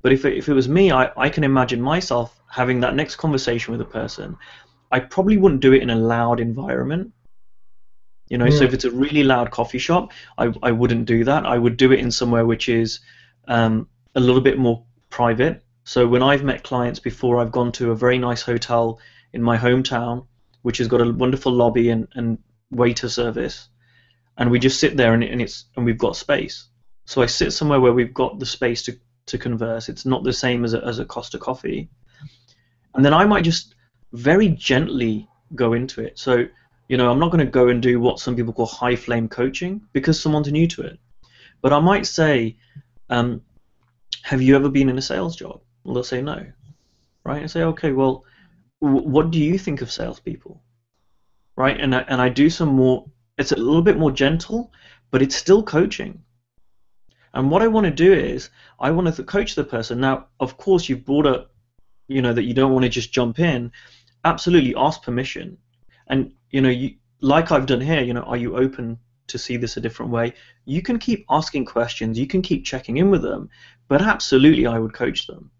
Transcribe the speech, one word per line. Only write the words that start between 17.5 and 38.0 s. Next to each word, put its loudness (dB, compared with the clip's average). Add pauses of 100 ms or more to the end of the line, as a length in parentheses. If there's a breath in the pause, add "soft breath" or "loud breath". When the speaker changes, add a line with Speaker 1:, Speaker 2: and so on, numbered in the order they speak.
Speaker 1:
gone 0
to -2
a 0
very 2
nice -4
hotel -2 (340 soft breath)
in -8
my 2
hometown, -2 (360)
which -4
has -2
got 2
a 2
wonderful 0
lobby 2
and, -2
and -4 (340)
waiter 0
service. -6 (720)
And 2
we 4
just 2
sit 0
there 4
and, 2
and -4
it's, -8 (100)
and -2
we've 0
got -2
space. -4 (380)
So -2
I 4
sit -2
somewhere 2
where 6
we've 0
got -4
the -8
space -4
to, -12 (280)
to -8
converse. -6
It's -14
not -2
the 0
same -2
as -2
a, -4
as -6
a -8
Costa -12
coffee. -8 (1080 soft breath)
And 4
then 6
I 6
might 2
just -2 (360)
very 2
gently -2 (260)
go 0
into -6
it. -12
So, 0 (420 soft breath)
you 0
know, 4
I'm 2
not 2
gonna 2
go 4
and 2
do 2
what 0